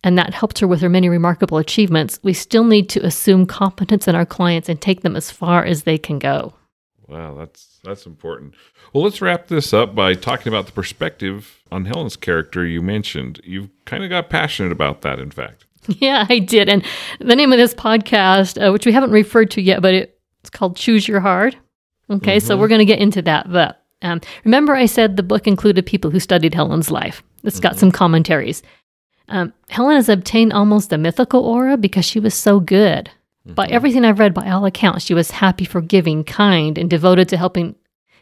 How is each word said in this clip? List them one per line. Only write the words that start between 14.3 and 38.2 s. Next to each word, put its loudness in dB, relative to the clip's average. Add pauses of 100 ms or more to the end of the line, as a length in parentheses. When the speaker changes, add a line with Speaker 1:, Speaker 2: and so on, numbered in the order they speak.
Speaker 2:
passionate -4
about -4
that, -6
in -12
fact. -16 (160)
Speaker 1:
<laughs> -18 (100)
Yeah, 0
I 2
did. 2
And 2 (360)
the 2
name 4
of 4
this 4
podcast, 2
uh, 6
which 0
we 4
haven't 2
referred 4
to -4
yet, 2
but 4
it, -4 (200)
it's -20
called -6
Choose 2
Your 0
Hard. 0 (540)
Okay, 0
so 0
Speaker 2:
Mm-hmm. 0
Speaker 1:
we're 2
gonna 6
get 4
into 0
that. -2
But, 0 (200)
um, -4 (240)
remember 4
I 2
said 2
the -2
book -2
included 2
people -4
who 2
studied 0
Helen's -2
life. -8 (180)
It's -6
got -4
Speaker 2:
Mm-hmm. -4
Speaker 1:
some 8
commentaries. 0 (680)
Um, -6 (160)
Helen 0
has 2
obtained 2
almost 2
a 0
mythical 0
aura 0
because 0
she -4
was -2
so 4
good. 2 (360)
By -4
Speaker 2:
Mm-hmm. -4
Speaker 1:
everything 2
I've 4
read, 4
by -4
all 0
accounts, -2
she -2
was 0
happy, 0
forgiving, 0
kind, 0
and -4
devoted 4
to -2
helping -4 (480)